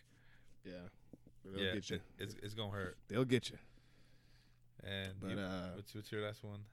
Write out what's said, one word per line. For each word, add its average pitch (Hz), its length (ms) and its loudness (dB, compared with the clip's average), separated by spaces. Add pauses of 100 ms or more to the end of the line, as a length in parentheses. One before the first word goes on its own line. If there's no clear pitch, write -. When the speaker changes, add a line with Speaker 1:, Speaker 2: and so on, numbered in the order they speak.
(640)
Speaker 1:
Yeah. 90 80 -8 (720)
They'll 95 200 -2
Speaker 2:
Yeah, 95 100 6
Speaker 1:
get 101 160 0
you. 110 60 2
Speaker 2:
it, 87 60 -2 (160)
it's, 101 240 -4
it's 104 120 -2
gonna 107 180 0
hurt. 95 260 0 (100)
Speaker 1:
They'll 120 160 8
get 123 260 8
you. - 80 -8 (1300)
Speaker 2:
And 95 360 0
Speaker 1:
But, 95 100 0
Speaker 2:
you, 110 80 2
Speaker 1:
uh, 92 360 0
Speaker 2:
what's, 101 200 -8
what's 107 180 -6
your 107 100 2
last 107 220 -2
one? 101 160 -6 (120)